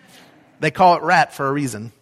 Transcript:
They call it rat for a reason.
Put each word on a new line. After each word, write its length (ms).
They 140
call 240
it 60
rat 300
for 140
a 60
reason. 500